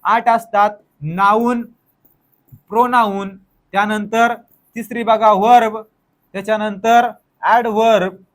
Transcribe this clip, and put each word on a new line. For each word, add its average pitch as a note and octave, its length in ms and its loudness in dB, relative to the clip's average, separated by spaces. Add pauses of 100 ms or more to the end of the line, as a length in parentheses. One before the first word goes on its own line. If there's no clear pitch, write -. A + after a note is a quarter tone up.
आठ A#3 240 0
असतात. G#3+ 420 0 (320)
नाऊन, G#3+ 600 0 (1040)
प्रोनाऊन, G#3 680 -2 (380)
त्यानंतर G#3+ 600 -2 (420)
तिसरी A#3 260 -10
बघा A3 300 2
व्हर्ब, A3 460 4 (560)
त्याच्यानंतर G#3+ 720 0 (340)
ॲडव्हर्ब G#3+ 720 0 (200)